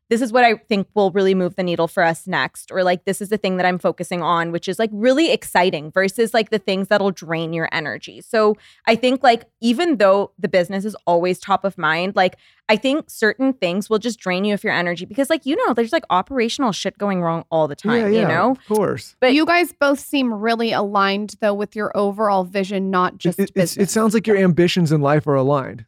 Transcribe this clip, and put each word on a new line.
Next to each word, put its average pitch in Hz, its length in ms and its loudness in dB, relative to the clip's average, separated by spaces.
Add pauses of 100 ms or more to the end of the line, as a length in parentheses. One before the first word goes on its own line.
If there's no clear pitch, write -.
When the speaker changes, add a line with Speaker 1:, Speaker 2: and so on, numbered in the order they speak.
Speaker 1:
this 233 140 0
is 247 100 -4
what 247 120 4
I 233 100 6
think 196 400 -2
will 202 160 2
really 190 240 2
move 185 220 -2
the 190 80 -4
needle 170 240 0
for 180 160 0
us 165 240 0
next," 156 440 -4
or, 185 120 0
like, 180 220 0
"This 196 160 -4
is 190 80 -10
the 208 100 -2
thing 185 180 -2
that 180 80 2
I'm 180 140 0
focusing 175 420 -4
on," 170 300 0
which 170 160 -6
is, 185 100 -4
like, 220 160 -2
really 262 380 2
exciting 180 580 0
versus, 196 420 0
like, 226 200 0
the 214 80 0
things 190 300 -4
that'll 202 200 2
drain 165 440 -6
your 165 180 -4
energy. 131 500 -8
So 214 340 0 (300)
I 233 100 4
think, 254 280 0
like, 233 220 4 (160)
even 240 360 2
though 196 400 4
the 180 100 -4
business 190 380 -2
is 214 100 -8 (120)
always 175 320 0
top 196 260 0
of 190 100 -6
mind, 170 400 -2
like, 185 220 2 (300)
I 220 100 4
think 269 340 -2
certain 254 420 0
things 190 380 -4
will 214 80 2
just 220 200 -6
drain 180 240 -4
you 208 120 0
of - 80 -6
your 190 100 -2
energy 170 320 -4
because, 269 240 -2
like, 320 160 -2
you 277 100 -2
know, 415 200 0
there's, 233 180 -2
like, 330 160 0
operational 220 600 -2
shit - 260 -6
going 196 240 -2
wrong 165 300 -2
all 160 160 2
the 143 80 -10
time, 220 260 -2
Speaker 2:
Yeah, 214 60 0
Speaker 1:
you 214 140 2
Speaker 2:
yeah, 196 60 2
Speaker 1:
know? 175 260 2
Speaker 2:
of - 120 -10
course. 196 540 -2
Speaker 1:
But 254 160 4
Speaker 3:
You 311 100 2
guys 339 260 2
both 285 280 0
seem 254 340 -2
really 226 380 -2
aligned, 202 720 0
though, 208 120 2
with 202 220 -6
your 214 200 -4
overall 202 480 0
vision, 190 460 -4
not 180 300 -2
just 175 180 -2
Speaker 2:
It, 196 60 0
it, - 0 -
it's, - 80 -4
it - 40 -12 (220)
Speaker 3:
business. 196 140 0
Speaker 2:
sounds 220 240 2
like 214 100 0
your 214 120 4
ambitions 175 540 4
in 156 100 2
life 147 260 2
are 143 80 2
aligned. 131 520 0